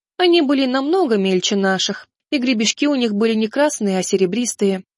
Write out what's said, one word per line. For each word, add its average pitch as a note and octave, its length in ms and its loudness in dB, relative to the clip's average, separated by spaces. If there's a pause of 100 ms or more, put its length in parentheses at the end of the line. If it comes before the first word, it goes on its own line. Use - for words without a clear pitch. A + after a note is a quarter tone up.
(180)
Они F4 240 4
были C4+ 240 2
намного C4+ 500 0
мельче F#3+ 400 0
наших, G3 520 -2 (220)
и D4+ 60 -2
гребешки A#3+ 500 0
у D4 80 2
них A#3+ 200 0
были A3+ 180 0
не A3 160 0
красные, A3 500 -2
а F#3 40 -2
серебристые. F#3+ 840 -2 (140)